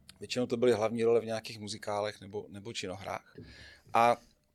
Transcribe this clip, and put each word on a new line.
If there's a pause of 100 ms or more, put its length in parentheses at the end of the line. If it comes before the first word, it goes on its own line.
(200)
Většinou
to
byly
hlavní
role
v
nějakých
muzikálech
nebo,
nebo
činohrách. (580)
A (380)